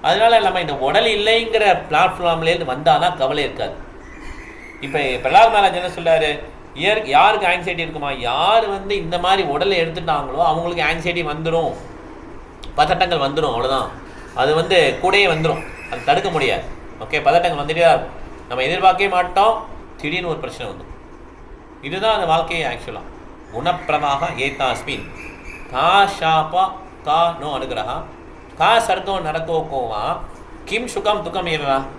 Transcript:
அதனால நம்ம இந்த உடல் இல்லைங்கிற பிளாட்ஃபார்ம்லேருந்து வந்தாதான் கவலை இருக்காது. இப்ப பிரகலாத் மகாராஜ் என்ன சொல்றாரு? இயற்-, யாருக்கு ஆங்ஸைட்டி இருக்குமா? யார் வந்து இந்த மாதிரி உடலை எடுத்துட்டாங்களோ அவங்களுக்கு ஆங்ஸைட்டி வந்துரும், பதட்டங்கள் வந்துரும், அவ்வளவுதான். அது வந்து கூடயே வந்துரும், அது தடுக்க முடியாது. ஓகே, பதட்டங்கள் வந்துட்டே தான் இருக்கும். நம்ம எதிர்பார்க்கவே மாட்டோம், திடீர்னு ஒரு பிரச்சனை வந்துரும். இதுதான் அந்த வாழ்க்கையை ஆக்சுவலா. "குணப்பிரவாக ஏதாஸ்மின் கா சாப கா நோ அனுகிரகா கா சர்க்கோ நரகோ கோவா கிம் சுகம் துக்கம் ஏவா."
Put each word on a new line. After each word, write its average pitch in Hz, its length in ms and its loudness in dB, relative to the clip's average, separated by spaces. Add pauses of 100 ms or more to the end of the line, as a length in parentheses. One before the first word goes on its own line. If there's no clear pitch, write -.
அதனால 220 380 4
நம்ம 185 200 0
இந்த 156 140 -4
உடல் 190 320 2
இல்லைங்கிற 220 720 2 (120)
பிளாட்ஃபார்ம்லேருந்து 165 880 2
வந்தாதான் 156 400 4
கவலை 143 260 0
இருக்காது. 120 300 -4 (1080)
இப்ப 143 180 -4
பிரகலாத் 139 520 6
மகாராஜ் 196 220 4
என்ன 180 140 -4
சொல்றாரு? 160 560 2 (300)
இயற்-, 175 320 0
யாருக்கு 180 420 4
ஆங்ஸைட்டி 175 320 -2
இருக்குமா? 151 320 -4
யார் 151 560 2
வந்து 196 280 -4
இந்த 175 240 -4
மாதிரி 185 240 2
உடலை 175 380 0
எடுத்துட்டாங்களோ 160 560 -2
அவங்களுக்கு 165 460 0
ஆங்ஸைட்டி 170 420 -2
வந்துரும், 160 480 -2 (1040)
பதட்டங்கள் 170 420 2
வந்துரும், 143 340 0
அவ்வளவுதான். 127 360 0 (460)
அது 147 200 2
வந்து 165 480 4
கூடயே 196 240 4
வந்துரும், 160 360 0 (280)
அது 123 140 -8
தடுக்க 185 240 2
முடியாது. 131 340 0 (360)
ஓகே, 110 140 -8
பதட்டங்கள் 151 500 2
வந்துட்டே 160 180 -2
தான் 165 120 8
இருக்கும். - 200 -2 (340)
நம்ம 131 160 -4
எதிர்பார்க்கவே 185 500 4
மாட்டோம், 196 540 2 (300)
திடீர்னு 175 300 -6
ஒரு 156 100 -4
பிரச்சனை 117 360 -10
வந்துரும். - 460 -18 (640)
இதுதான் 190 320 -2
அந்த 196 120 0
வாழ்க்கையை 160 480 0
ஆக்சுவலா. 113 280 -10 (520)
"குணப்பிரவாக 151 760 -2 (100)
ஏதாஸ்மின் 127 720 -4 (600)
கா 180 360 4 (120)
சாப 160 520 2 (320)
கா 165 360 2
நோ 143 180 -6
அனுகிரகா 113 460 -6 (540)
கா 202 220 6
சர்க்கோ 190 420 0
நரகோ 160 520 -2
கோவா 120 440 -4 (480)
கிம் 240 220 -4
சுகம் 208 360 -2
துக்கம் 175 220 -6
ஏவா." 143 360 0 (180)